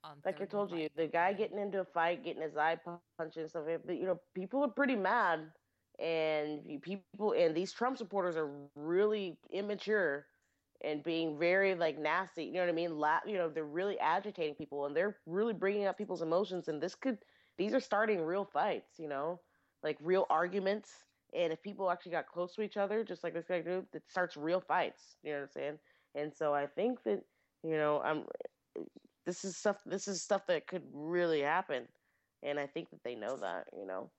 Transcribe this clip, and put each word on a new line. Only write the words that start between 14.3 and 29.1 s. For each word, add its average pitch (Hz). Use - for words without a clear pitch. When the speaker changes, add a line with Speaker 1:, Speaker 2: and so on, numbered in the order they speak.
Speaker 2:
people, 143
and 143
they're 202
really 208
bringing 202
up 185
people's 185
emotions. 180
And 151
this 165
could 247
these 208
are 262
starting 208
real 185
fights, -
you 160
know, 151
like, 151
real 180
arguments. 190
And 165
if -
people 190
actually 170
got 160
close 175
to 220
each 208
other, 208
just 180
like 160
this 170
guy 180
did, 180
it 156
starts 180
real 165
fights. -
You 151
know 143
what 143
I'm -
saying? 143
And 147
so 151
I 143
think 220
that, 208
you 160
know, 151
I'm, 156